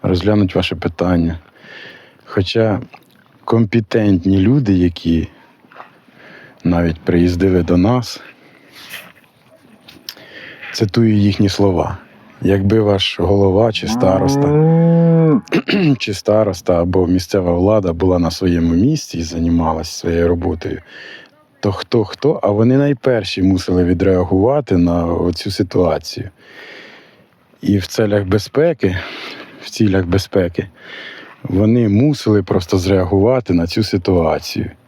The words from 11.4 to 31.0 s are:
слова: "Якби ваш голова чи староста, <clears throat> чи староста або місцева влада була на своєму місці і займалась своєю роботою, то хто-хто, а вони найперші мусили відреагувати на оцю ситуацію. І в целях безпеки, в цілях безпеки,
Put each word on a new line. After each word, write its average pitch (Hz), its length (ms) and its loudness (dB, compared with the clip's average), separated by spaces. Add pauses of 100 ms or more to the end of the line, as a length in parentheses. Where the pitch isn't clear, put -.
слова: 87 480 -2 (440)
"Якби 98 380 2
ваш 101 400 0
голова 98 520 2
чи 113 160 -6
староста, 113 600 2 (920)
<clears throat> 165 600 0
чи 107 140 -6
староста 95 680 0
або 90 260 0
місцева 90 460 0
влада 92 400 2
була 90 260 0
на 82 120 0
своєму 85 420 0
місці 117 440 0
і 85 60 -6
займалась 82 680 -2
своєю 85 380 -2
роботою, 85 540 -4 (760)
то 104 120 -2
хто-хто, - 720 -2
а - 40 2
вони 113 300 2
найперші 127 680 0
мусили 92 400 0
відреагувати 95 920 0
на 85 280 2
оцю 85 460 -4
ситуацію. 90 760 -2 (1300)
І 101 160 2
в 92 100 -4
целях 104 400 0
безпеки, 107 720 0 (640)
в - 80 -18
цілях 95 360 0
безпеки, 92 640 -2 (760)